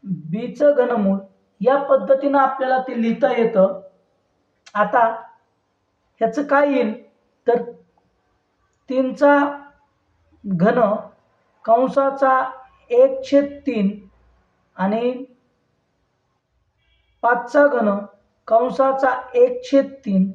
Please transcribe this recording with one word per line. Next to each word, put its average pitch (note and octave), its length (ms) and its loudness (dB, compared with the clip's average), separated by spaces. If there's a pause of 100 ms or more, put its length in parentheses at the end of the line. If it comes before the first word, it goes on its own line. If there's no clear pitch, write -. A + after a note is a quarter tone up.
बी F#3 500 -8
चं D4 220 2
घनमूळ, A3 420 0 (420)
या B3 240 2
पद्धतीनं C#4 540 0
आपल्याला C4 400 0
ते B3+ 240 -6
लिहिता A3+ 300 0
येतं. G#3 480 0 (920)
आता G#3 300 2 (1160)
ह्याचं A3+ 220 -2
काय C#4+ 300 0
येईल, A3+ 200 -2 (540)
तर A#3+ 160 0 (1300)
तीनचा C4+ 480 2 (1040)
घन G3+ 360 0 (840)
कंसाचा C4 680 2 (560)
एक C4 340 4
छेद C#4+ 280 2 (140)
तीन G#3+ 240 -2 (840)
आणि A3 360 -2 (2000)
पाचचा B3 440 2
घन A#3+ 240 0 (580)
कंसाचा B3 680 0 (200)
एक B3 300 2
छेद C#4 280 0 (120)
तीन F#3+ 300 0